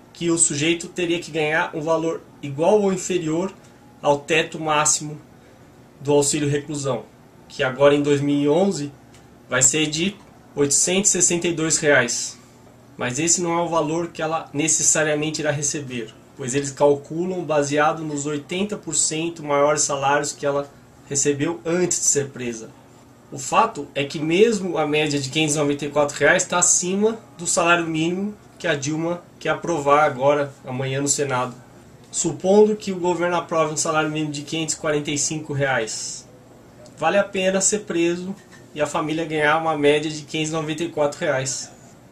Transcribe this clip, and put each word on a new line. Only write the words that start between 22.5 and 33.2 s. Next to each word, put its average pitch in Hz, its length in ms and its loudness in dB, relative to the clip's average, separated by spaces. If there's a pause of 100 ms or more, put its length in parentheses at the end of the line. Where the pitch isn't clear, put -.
O 143 80 -12
fato 180 540 0
é 139 120 -2
que 156 140 -8
mesmo 180 580 2
a 151 100 2
média 147 320 0
de 131 100 -6
quinhentos 151 260 0
e - 20 -2
noventa 143 260 0
e 143 60 -4
quatro 143 280 0
reais 170 280 4
tá 175 140 0
acima 196 600 2 (180)
do 175 80 -10
salário 170 400 2
mínimo 175 480 -2 (240)
que 175 100 -6
a 160 80 2
Dilma 156 460 -2 (160)
quer - 120 -4
aprovar 147 560 2
agora, 139 480 0 (120)
amanhã 135 360 -4
no 143 80 0
Senado. 127 440 -2 (560)
Supondo 208 680 4
que 196 160 -6
o 180 60 -8
governo 175 360 0